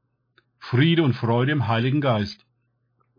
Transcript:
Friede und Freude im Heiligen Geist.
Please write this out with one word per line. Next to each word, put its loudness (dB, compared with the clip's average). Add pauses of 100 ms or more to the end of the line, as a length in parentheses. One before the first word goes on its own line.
(580)
Friede 2
und 2
Freude 0
im -2
Heiligen 0
Geist. -4 (720)